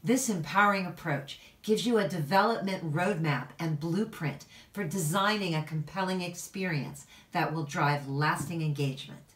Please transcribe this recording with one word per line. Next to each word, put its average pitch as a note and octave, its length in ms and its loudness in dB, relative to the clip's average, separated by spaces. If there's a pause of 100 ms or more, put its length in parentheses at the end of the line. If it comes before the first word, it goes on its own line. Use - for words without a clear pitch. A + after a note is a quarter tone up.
This A#3 280 2
empowering G3 560 4
approach D3 520 -4 (240)
gives G#3 240 2
you A#3 120 4
a G3 100 2
development F#3+ 880 2
roadmap D#3+ 540 0 (100)
and D#3+ 200 -2
blueprint E3 680 -2 (260)
for G3+ 120 -4
designing F#3 720 0
a D#3 80 0
compelling F3+ 600 -2
experience F3 840 -4 (260)
that D#3 200 0
will D#3+ 120 -2
drive C#3+ 440 0
lasting D#3 540 0
engagement. C#3 580 -2 (160)